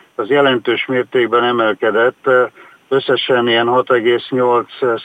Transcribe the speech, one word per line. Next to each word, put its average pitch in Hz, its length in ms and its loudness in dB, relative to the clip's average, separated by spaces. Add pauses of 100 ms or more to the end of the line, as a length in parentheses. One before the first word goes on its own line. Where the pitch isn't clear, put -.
(140)
az 104 140 -6
jelentős 131 580 0
mértékben 120 580 0
emelkedett, 117 840 0
eh, 135 60 2 (560)
összesen 127 600 0
ilyen 117 180 0
hat 127 260 0
egész 120 360 0
nyolc 123 420 0 (340)